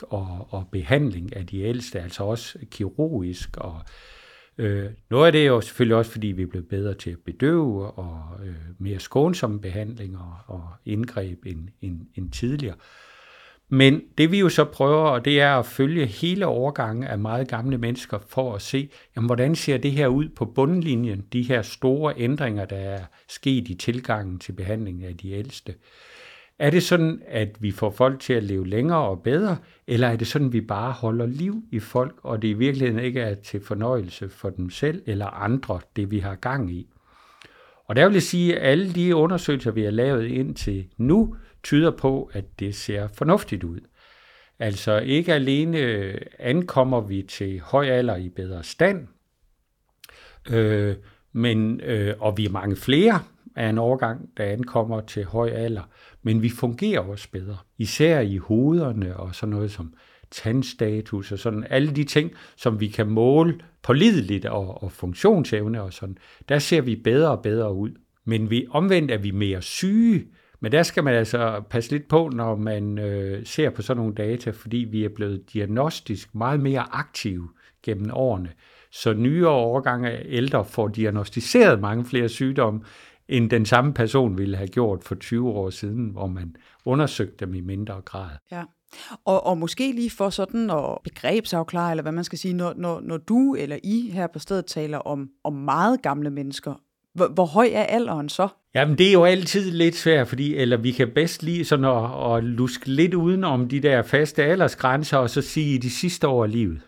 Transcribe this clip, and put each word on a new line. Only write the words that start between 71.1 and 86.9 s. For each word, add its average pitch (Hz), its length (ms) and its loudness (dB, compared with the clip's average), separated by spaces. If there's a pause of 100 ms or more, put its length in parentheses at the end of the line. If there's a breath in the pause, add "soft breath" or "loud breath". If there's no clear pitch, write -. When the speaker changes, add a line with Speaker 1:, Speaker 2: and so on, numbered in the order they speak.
Speaker 1:
altså 113 460 0 (100)
passe 117 200 -2
lidt 147 180 -4
på, 160 240 4
når 113 240 -2
man, 104 420 -2
øh, 101 480 -4
ser 151 240 0
på - 120 -6
sådan 120 180 -2
nogle 110 140 -2
data, 110 360 -4
fordi 110 260 -6
vi 110 280 -2
er 104 40 -2
blevet 101 440 -6
diagnostisk 107 840 -4
meget 127 260 0
mere 135 340 -2
aktive 92 540 -6 (340 soft breath)
gennem 104 300 -4
årene. 101 400 -2 (380 soft breath)
Så - 220 0
nyere 147 380 4
årgange 123 600 2
af 117 180 -8
ældre 131 360 0
får 107 240 -2
diagnosticeret 110 920 4
mange 107 240 -2
flere 120 240 0
sygdomme, 123 520 0 (480 loud breath)
end 117 220 2
den 113 160 2
samme 127 280 4
person 117 440 2
ville 98 180 -2
have 98 120 -4
gjort 104 360 0
for - 100 -6
tyve 120 340 -2
år 101 220 -2
siden, 107 400 -6
hvor 98 160 -6
man 90 300 -8 (280 soft breath)
undersøgte 127 600 -2